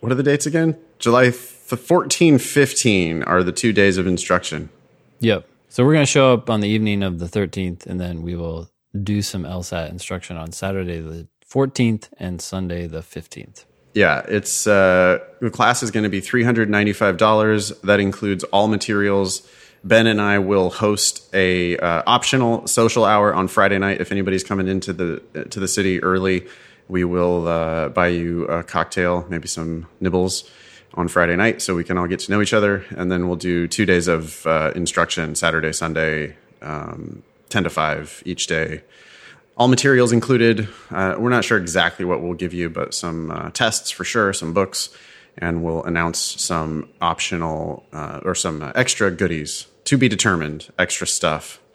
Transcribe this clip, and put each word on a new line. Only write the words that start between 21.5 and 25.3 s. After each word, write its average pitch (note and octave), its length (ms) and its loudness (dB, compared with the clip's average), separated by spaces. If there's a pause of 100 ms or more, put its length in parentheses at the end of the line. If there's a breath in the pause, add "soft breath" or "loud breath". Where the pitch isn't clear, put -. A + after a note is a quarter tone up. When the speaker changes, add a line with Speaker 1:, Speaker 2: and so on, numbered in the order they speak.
Speaker 1:
uh, E2+ 260 0
optional A#2+ 640 2
social A2+ 380 2
hour G#2 280 4
on F#2 140 0
Friday G2 320 2
night. G2 220 0
If F2+ 100 -6
anybody's F#2+ 320 -2
coming F#2+ 240 -2
into F#2+ 260 -4
the, E2+ 300 -4 (280)